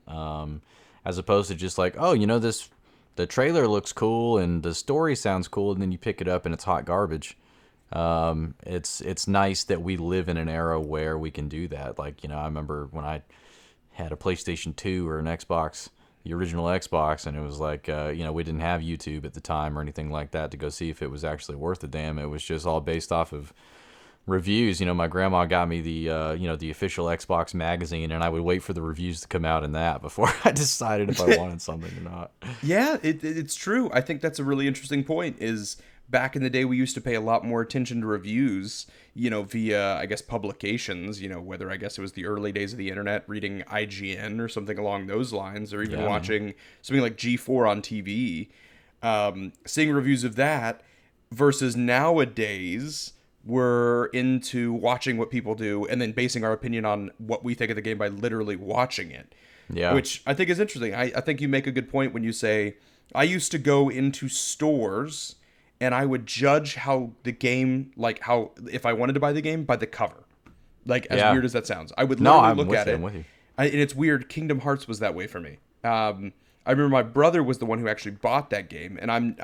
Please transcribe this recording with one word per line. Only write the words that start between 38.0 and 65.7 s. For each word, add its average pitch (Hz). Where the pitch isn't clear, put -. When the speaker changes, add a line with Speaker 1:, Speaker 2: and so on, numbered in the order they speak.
Speaker 2:
to 110
reviews, 104
you 117
know, 107
via, 104
I 90
guess, 104
publications, 101
you 95
know, 90
whether, 92
I 98
guess, -
it 98
was 95
the 85
early 104
days 101
of 120
the 95
internet, 101
reading 101
I 107
G 98
N 104
or 117
something 104
along 101
those 113
lines, 101
or 104
even 107
Speaker 1:
Yeah, 107
man. 104
Speaker 2:
watching 104
something 135
like 113
G 120
four 123
on 104
T 107
V, 101
um, 104
seeing 156
reviews 135
of 113
that, 127
versus 131
nowadays, 120
we're 120
into 127
watching 120
what 113
people 110
do 104
and 123
then 110
basing 123
our 110
opinion 113
on 104
what 110
we 120
think 117
of 110
the 107
game 110
by 104
literally 104
watching 98
it. -
Speaker 1:
Yeah. 87
Speaker 2:
Which -
I 139
think 180
is 175
interesting. 117
I, 123
I 127
think 143
you 143
make 143
a 135
good 123
point 135
when 117
you 113
say, 107
"I 139
used 175
to 165
go 139
into 135
stores 139